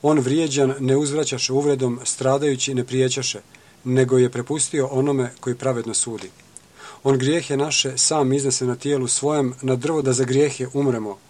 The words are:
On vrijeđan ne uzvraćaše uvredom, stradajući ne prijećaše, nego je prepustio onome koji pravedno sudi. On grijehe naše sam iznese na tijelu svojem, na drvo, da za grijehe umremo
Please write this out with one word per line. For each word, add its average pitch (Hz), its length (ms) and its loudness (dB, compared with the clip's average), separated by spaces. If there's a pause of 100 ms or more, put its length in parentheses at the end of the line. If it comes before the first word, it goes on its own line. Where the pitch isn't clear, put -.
On 151 180 4
vrijeđan 139 600 2
ne 135 180 2
uzvraćaše 143 560 -2
uvredom, 131 500 0
stradajući 135 720 0
ne 123 100 -2
prijećaše, 127 580 -2 (420)
nego 127 340 4
je 123 120 6
prepustio 139 580 -4
onome 135 520 0
koji 123 160 -4
pravedno 117 380 -4
sudi. 104 360 -6 (720)
On 135 140 4
grijehe 147 400 0
naše 139 400 -2
sam 135 360 2
iznese 139 320 0
na 127 100 0
tijelu 135 320 -2
svojem, 139 540 0
na 131 140 0
drvo, 147 260 -2
da 135 120 2
za 127 100 2
grijehe 131 500 0
umremo 117 440 -2 (120)